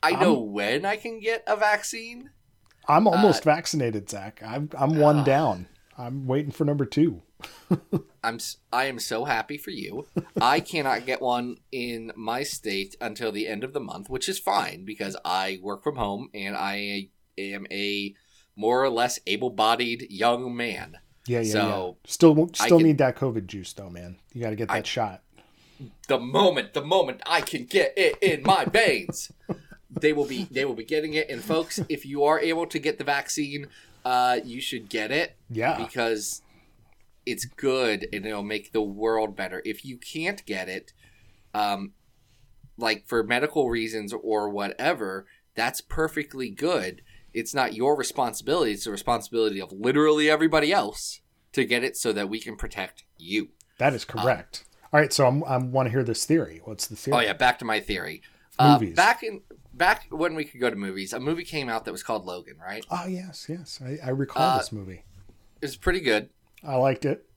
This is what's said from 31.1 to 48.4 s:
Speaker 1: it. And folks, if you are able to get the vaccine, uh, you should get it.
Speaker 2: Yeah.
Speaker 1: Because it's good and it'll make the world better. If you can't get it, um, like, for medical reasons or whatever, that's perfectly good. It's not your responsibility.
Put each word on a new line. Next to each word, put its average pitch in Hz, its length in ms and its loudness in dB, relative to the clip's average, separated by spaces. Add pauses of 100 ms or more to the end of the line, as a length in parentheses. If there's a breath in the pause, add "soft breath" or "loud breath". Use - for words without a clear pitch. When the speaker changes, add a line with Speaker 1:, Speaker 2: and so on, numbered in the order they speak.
Speaker 1:
it. 151 140 0
And 120 160 -10
folks, 160 360 -2 (100)
if 143 160 -6
you 143 180 0
are 156 160 6
able 165 260 0
to 165 120 -6
get 147 200 -2
the 139 60 -6
vaccine, 143 640 -4 (400 soft breath)
uh, 127 360 4
you 123 200 -12
should 107 260 -8
get 110 220 -4
it. 156 260 -2 (140)
Speaker 2:
Yeah. 120 260 0
Speaker 1:
Because 113 640 -2 (840 soft breath)
it's 123 180 -6
good 123 680 0
and 101 120 -8
it'll 107 200 -6
make 104 280 -8
the 110 80 2
world 107 560 -2
better. 92 280 -6
If 104 200 -8
you 127 140 -14
can't 180 480 -8
get 95 220 -6
it, 92 240 -12 (600 soft breath)
um, 101 380 -2 (840)
like, 110 280 -2
for 117 160 0
medical 127 480 0
reasons 110 420 -4
or 107 380 0
whatever, 101 760 -4 (280 soft breath)
that's 117 260 -2
perfectly 143 680 -4
good. 127 520 -2 (300 soft breath)
It's 113 220 -6
not 127 200 0
your 135 220 4
responsibility. 127 760 0